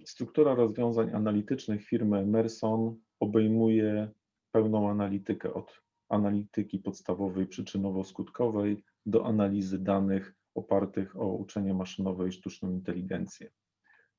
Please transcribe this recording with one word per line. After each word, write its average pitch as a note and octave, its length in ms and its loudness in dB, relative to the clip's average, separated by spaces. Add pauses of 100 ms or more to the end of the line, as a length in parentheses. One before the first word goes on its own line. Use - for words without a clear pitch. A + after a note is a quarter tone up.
struktura C#3 500 2
rozwiązań A#2 580 2
analitycznych G#2+ 720 0
firmy G#2+ 320 2
Emerson A2+ 800 0 (240)
obejmuje A2 920 2 (400)
pełną G#2+ 380 4
analitykę, G2+ 640 -2
od - 280 -10 (280)
analityki G#2 680 0
podstawowej F#2+ 680 -2
przyczynowo-skutkowej G#2 1400 -2 (220)
do G#2+ 200 2
analizy G2 540 0
danych G2 560 0 (200)
opartych G2 640 -2
o A2 60 -2
uczenie G2 460 -2
maszynowe F#2 540 -2
i F#2 40 -2
sztuczną F#2 400 -8
inteligencję. F#2 800 -6 (680)